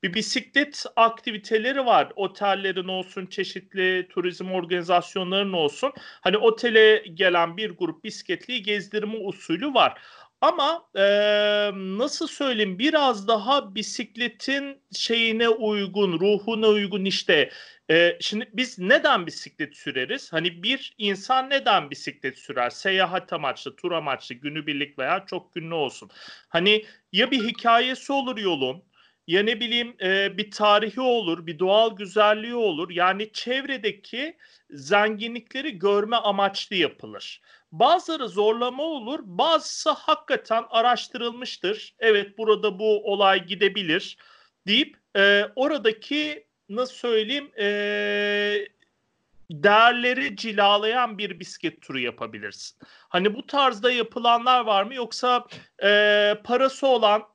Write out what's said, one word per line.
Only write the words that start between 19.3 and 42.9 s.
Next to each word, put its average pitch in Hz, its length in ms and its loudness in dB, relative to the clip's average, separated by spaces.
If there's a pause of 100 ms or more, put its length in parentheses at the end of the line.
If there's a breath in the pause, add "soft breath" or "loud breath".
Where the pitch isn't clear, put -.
süreriz? 135 580 -8
Hani 170 300 -4
bir 262 340 -4
insan 220 520 -2
neden 220 400 0
bisiklet 139 480 -10
sürer? 123 320 -4
Seyahat 185 640 -2
amaçlı, 156 420 -6
tur 180 160 -6
amaçlı, 147 440 -6
günübirlik 143 640 -8
veya 175 260 -2
çok - 280 -12
günlü 165 200 -10
olsun. 131 360 -6 (400 loud breath)
Hani 208 360 2 (260 loud breath)
ya 240 200 2
bir 254 160 0
hikayesi 247 680 0
olur 254 240 -2
yolun, 160 460 -2 (440 soft breath)
ya 185 160 2
ne 226 160 0
bileyim, 240 420 -4
e, 190 360 0
bir 208 140 -6
tarihi 208 500 2
olur, 196 460 0
bir 156 120 -10
doğal 208 360 4
güzelliği 214 600 0
olur. 180 340 -2
Yani 190 440 0
çevredeki 254 1040 -6 (320 soft breath)
zenginlikleri 214 1120 -2
görme 202 360 0
amaçlı 202 600 0
yapılır. 113 640 -4 (300 soft breath)
Bazıları 294 580 2
zorlama 233 540 0
olur, 294 400 -6
bazısı 294 680 0
hakikaten 269 800 -2
araştırılmıştır. 233 1300 -2
"Evet, 202 380 2
burada 214 420 2
bu 208 320 0